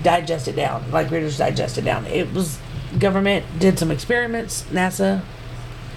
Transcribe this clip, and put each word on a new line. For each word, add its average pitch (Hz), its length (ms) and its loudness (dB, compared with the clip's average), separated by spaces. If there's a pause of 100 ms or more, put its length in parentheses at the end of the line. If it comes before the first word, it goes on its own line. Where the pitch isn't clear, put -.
digest 165 460 2
it 135 80 -4
down, 135 340 -2
like 147 200 2
Reader's 156 280 -2
Digest - 400 0
it - 60 -2
down. - 220 0
It - 280 -2
was, 180 240 -2 (400)
government 196 480 4 (120)
did 190 200 6
some 160 120 2
experiments, 233 800 -2
nasa, 185 520 2 (760)